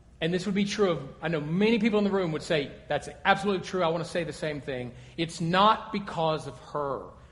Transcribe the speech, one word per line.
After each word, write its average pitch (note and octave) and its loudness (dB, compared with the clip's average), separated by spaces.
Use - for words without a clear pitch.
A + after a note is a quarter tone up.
and E3+ 0
this F3+ 0
would G#3 0
be G3+ 2
true G3+ 2
of, C#3 -2
I D#3 -2
know E3 0
many G3 2
people G#3+ 2
in G#3 4
the G3 2
room F#3 0
would D3+ -4
say, D3+ 0
"That's D3 -2
absolutely G3 2
true, F#3 -2
I E3 4
want E3 0
to D#3+ -10
say F3 -2
the D3 -6
same D3+ -4
thing." B2 -6
It's E3 -4
not G3 4
because D#3+ -2
of C3+ -12
her, C#3 -4